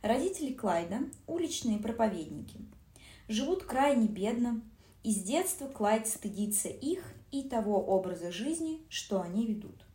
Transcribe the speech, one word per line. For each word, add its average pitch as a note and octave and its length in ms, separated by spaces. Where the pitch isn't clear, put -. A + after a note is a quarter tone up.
Родители C#4+ 500
Клайда — F3+ 500
уличные D4+ 500
проповедники. G#3 800
Живут C#4 340
крайне B3+ 460
бедно, A#3 520
и A3+ 80
с F#3+ 100
детства C#4 460
Клайд A3 400
стыдится - 600
их F4 360
и C#4 120
того G#3 380
образа F3+ 520
жизни, D#4+ 560
что - 340
они F#3+ 240
ведут. G#3 480